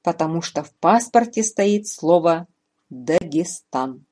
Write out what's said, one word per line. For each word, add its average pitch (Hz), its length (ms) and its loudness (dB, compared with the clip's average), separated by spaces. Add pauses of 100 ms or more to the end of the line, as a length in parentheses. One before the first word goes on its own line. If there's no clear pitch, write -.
Потому 165 400 -2
что 151 220 -8
в - 100 -18
паспорте 240 680 2
стоит 208 440 0
слово 165 600 0 (420)
«Дагестан». 143 1200 -4